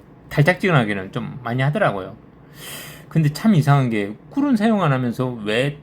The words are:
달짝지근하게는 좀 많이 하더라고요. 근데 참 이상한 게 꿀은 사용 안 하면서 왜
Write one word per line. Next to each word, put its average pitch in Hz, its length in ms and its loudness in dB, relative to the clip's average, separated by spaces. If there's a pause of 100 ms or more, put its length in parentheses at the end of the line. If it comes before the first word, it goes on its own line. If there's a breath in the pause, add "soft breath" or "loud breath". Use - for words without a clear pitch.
(280)
달짝지근하게는 135 840 2
좀 113 300 -8
많이 120 200 -4
하더라고요. 117 540 -2 (920 loud breath)
근데 147 240 2
참 220 220 2
이상한 139 340 4
게 104 240 -2 (180)
꿀은 277 260 0
사용 208 260 2
안 147 100 2
하면서 127 360 -2 (160)
왜 127 380 -2